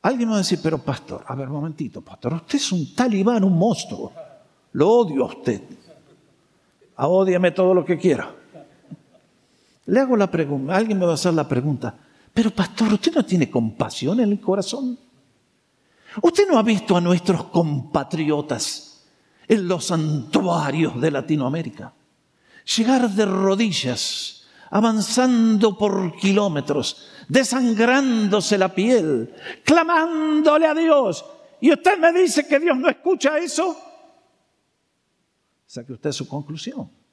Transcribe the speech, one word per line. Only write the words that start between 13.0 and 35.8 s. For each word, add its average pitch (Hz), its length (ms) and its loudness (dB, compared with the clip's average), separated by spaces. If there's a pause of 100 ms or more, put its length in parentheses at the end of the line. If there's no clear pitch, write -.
no 294 100 2
tiene 175 240 0
compasión 120 680 -4
en 208 140 2
el 202 80 -4
corazón? 233 580 -4 (1200)
¿Usted 339 280 4
no 294 100 4
ha 220 40 4
visto 208 340 2
a 180 40 4
nuestros 175 440 0
compatriotas 147 1600 -4 (440)
en 202 180 -4
los 175 200 -4
santuarios 156 1120 -4
de 156 100 0
Latinoamérica 143 800 -6 (840)
llegar 240 320 2
de 202 160 0
rodillas, 196 1200 -2 (260)
avanzando 226 1080 2
por 190 380 -2
kilómetros, 165 920 -2 (200)
desangrándose 233 1300 2
la 190 160 0
piel, 165 600 0 (300)
clamándole 320 1000 2
a 302 80 2
Dios? 294 500 2 (360)
Y 294 120 6
usted 370 260 2
me 330 140 4
dice 320 340 2
que 285 140 2
Dios 320 160 2
no 311 120 0
escucha 302 500 0
eso". 339 380 -2 (1900)
Saque 123 280 -16